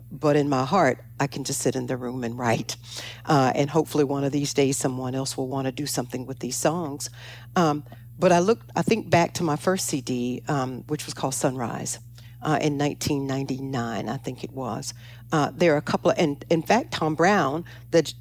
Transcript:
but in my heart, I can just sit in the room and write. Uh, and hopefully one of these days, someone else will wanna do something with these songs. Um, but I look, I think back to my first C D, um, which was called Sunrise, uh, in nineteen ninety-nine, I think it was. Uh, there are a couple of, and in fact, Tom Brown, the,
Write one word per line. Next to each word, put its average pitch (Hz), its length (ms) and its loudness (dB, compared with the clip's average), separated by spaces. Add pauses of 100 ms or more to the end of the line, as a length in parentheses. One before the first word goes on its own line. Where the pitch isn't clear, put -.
(120)
but 147 240 4
in 143 120 4
my 131 160 2
heart, 139 360 4 (200)
I 139 60 2
can 139 180 -6
just 135 180 -4
sit 131 140 2
in 123 120 -4
the 131 100 -2
room 123 260 -6
and 117 140 -4
write. 117 400 0 (480)
Uh, 135 300 6
and 139 160 0
hopefully 151 320 2
one 139 200 0
of 139 80 0
these 143 220 -2
days, 139 240 2
someone 131 380 -2
else 131 200 -4
will 135 120 -4
wanna 131 240 -2
do 139 160 -6
something 127 400 -4
with 131 120 -10
these 120 160 -6
songs. 156 540 -2 (460)
Um, 151 280 4 (360)
but 180 120 6
I 170 80 8
look, 208 200 4 (160)
I 170 80 0
think 214 260 0
back 170 260 4
to 170 80 -4
my 151 120 0
first 185 320 0
C 143 140 -2
D, 123 460 -4
um, 131 400 -4
which 147 180 -6
was - 100 -10
called 131 180 -4
Sunrise, - 640 -2 (440)
uh, 151 200 2
in 147 160 0
nineteen 143 500 0
ninety-nine, 131 800 -4
I 123 100 -6
think - 260 -8
it 120 80 -10
was. 131 420 -6 (380)
Uh, 151 240 2
there 170 180 4
are 147 40 4
a 151 40 0
couple - 300 0
of, - 60 2
and 143 320 0
in 165 120 4
fact, 226 300 2
Tom 156 240 0
Brown, 170 480 2 (280)
the, 160 300 4